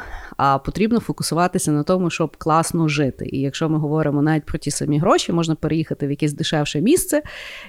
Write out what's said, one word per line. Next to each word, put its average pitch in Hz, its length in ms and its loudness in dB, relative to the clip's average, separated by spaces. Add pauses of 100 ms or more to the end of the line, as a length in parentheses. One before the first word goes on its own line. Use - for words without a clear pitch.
(360)
а 139 220 4
потрібно 214 420 0
фокусуватися 160 720 0
на 147 100 2
тому, 180 280 2
щоб - 260 -4
класно 160 520 2
жити. 143 440 0
І 135 80 -2
якщо 139 280 -2
ми 156 100 2
говоримо 147 440 0
навіть 156 220 2
про - 140 -4
ті - 120 -6
самі 147 280 0
гроші, 214 340 2
можна 165 220 0
переїхати 156 520 -2
в 139 40 -2
якесь 147 220 0
дешевше 151 480 -2
місце 294 420 2 (460)